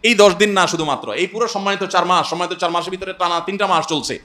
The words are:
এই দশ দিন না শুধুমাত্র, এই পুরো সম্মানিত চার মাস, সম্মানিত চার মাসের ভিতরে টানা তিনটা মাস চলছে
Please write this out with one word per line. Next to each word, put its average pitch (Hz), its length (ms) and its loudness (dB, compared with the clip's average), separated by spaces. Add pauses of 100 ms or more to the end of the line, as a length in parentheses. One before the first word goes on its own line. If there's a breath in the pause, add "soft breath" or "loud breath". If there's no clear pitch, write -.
এই 233 120 4
দশ 202 200 8
দিন 208 160 2
না 190 160 2
শুধুমাত্র, 147 460 -4
এই 165 140 -2
পুরো 220 220 -4
সম্মানিত 196 340 -4
চার 185 240 0
মাস, 175 240 2
সম্মানিত 175 280 -4
চার 170 120 0
মাসের 170 200 -4
ভিতরে 190 220 -10
টানা 170 280 -2
তিনটা 196 260 -2
মাস 170 200 2
চলছে 131 380 -4